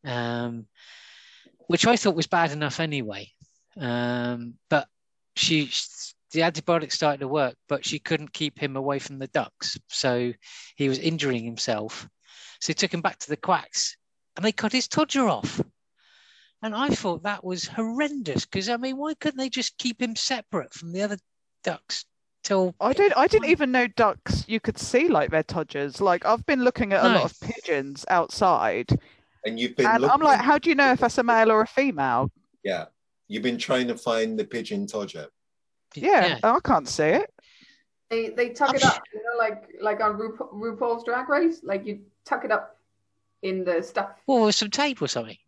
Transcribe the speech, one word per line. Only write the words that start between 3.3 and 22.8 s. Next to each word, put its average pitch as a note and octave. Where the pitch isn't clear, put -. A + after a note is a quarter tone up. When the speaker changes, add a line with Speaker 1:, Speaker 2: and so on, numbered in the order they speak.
Speaker 1:
Um, A#2+
but D3
she, D3+
the D#3+
antibiotics E3
started D3
to C3+
work, C3+
but C#3
she D3+
couldn't D3+
keep -
him C3+
away C#3
from C3+
the C3+
ducks, -
so B2
he C#3
was C3
injuring C#3+
himself. A2+
So -
he D#3+
took -
him E3+
back F#3
to -
the D3
quacks, -
and F3
they A3
cut A3
his B3+
todger C4+
off. A2
And A3
I G#3
thought F3
that G3+
was F3+
horrendous, A#3
'cause, F#3+
I A#3+
mean, C4
why D4+
couldn't C#4
they C4
just -
keep A#3+
him A3+
separate G#3+
from E3+
the F#3
other G3+
ducks -
till F#3